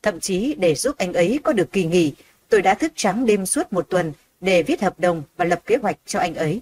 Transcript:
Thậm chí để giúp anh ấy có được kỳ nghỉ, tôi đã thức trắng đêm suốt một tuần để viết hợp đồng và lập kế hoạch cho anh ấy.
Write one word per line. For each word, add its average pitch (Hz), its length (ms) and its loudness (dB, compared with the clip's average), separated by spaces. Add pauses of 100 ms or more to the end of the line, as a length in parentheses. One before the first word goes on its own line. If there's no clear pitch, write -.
Thậm 190 160 -2
chí 202 340 -4
để 170 220 2
giúp - 220 -4
anh 180 160 -4
ấy 180 300 2
có 311 100 0
được 185 180 0
kỳ 190 140 0
nghỉ, 165 280 2 (360)
tôi 220 120 4
đã 196 120 4
thức 311 220 -2
trắng 214 300 0
đêm 208 200 2
suốt 294 280 -4
một 175 160 -2
tuần 170 240 0 (280)
để 180 220 2
viết 311 180 -2
hợp 185 180 -2
đồng 165 240 0 (140)
và - 80 0
lập 175 200 0
kế 208 100 2
hoạch 208 300 -2
cho 202 140 -4
anh 165 160 -2
ấy. 165 260 -4